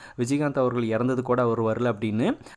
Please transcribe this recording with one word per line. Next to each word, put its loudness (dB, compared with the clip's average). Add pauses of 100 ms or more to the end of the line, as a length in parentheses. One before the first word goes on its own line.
(180)
விஜயகாந்த் 0
அவர்கள் 2
இறந்தது 0
கூட 2
அவர் 2
வரல 0
அப்படின்னு. 0 (180)